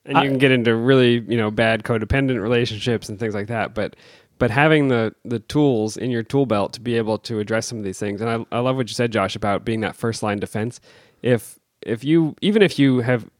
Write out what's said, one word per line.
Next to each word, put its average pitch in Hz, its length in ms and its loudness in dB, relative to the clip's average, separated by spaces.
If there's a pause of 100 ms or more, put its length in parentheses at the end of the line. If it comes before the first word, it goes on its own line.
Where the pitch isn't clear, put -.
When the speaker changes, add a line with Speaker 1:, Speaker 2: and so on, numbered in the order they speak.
Speaker 1:
And 139 100 -2
you 156 60 4
Speaker 2:
I 143 40 0
Speaker 1:
can 135 120 0
get 135 120 6
into 117 240 4
really, 120 440 6 (100)
you 113 80 0
know, 107 140 0
bad 113 320 2
codependent 127 580 0
relationships 110 720 -2
and 101 100 -12
things 110 140 -4
like 101 140 -6
that. 98 260 -4
But, 104 200 -6 (440)
but 123 120 2
having 147 380 4
the, 117 260 0 (100)
the 117 160 -6
tools 117 580 0
in 127 120 -4
your 117 120 -2
tool 139 240 0
belt 104 280 0
to - 60 -16
be 117 160 -2
able 110 220 0
to 110 220 -6
address 110 260 -2
some 117 100 -10
of 107 80 -8
these 95 140 -6
things. 104 240 -6
And 117 80 -2
I, 113 260 -6
I 120 40 0
love 131 160 0
what 127 120 -4
you - 60 -10
said, 120 180 -2
Josh, 98 240 0
about 101 300 -2
being 113 140 -2
that 101 160 -4
first 113 260 -4
line 104 160 -2
defense. 107 420 -6 (400)
If, - 380 -2 (280)
if 117 160 -6
you, 156 380 2
even 208 220 2
if 175 160 2
you 135 220 4
have 120 280 -2 (120)